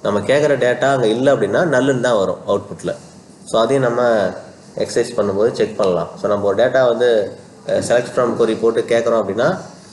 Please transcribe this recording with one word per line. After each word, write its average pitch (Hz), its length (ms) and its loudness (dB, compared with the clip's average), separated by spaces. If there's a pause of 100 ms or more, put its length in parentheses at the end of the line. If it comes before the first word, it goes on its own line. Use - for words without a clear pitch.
நம்ம 104 160 0
கேக்குற 139 380 2
டேட்டா 123 260 0
அங்க 131 240 2
இல்ல 127 280 2
அப்படின்னா, 110 320 0
நல்லுன்னு 131 340 2
தான் 120 160 2
வரும் 92 200 0 (100)
அவுட்புட்ல. 95 440 -4 (540)
So, 117 140 0
அதையும் 131 240 2
நம்ம 120 180 0 (760)
எக்ஸர்சைஸ் - 400 -4
பண்ணும்போது 101 360 0
செக் 107 260 -4
பண்ணலாம். 87 300 0 (140)
So, 101 60 -4
நம்ம 101 200 0
ஒரு 98 100 0
டேட்டா 127 300 2
வந்து, 120 220 2 (580)
அஹ், 101 140 0
select 117 320 0
from 117 240 0
query 110 220 0
போட்டு 113 220 2
கேக்குறோம் 117 380 0
அப்படின்னா, 104 300 0 (440)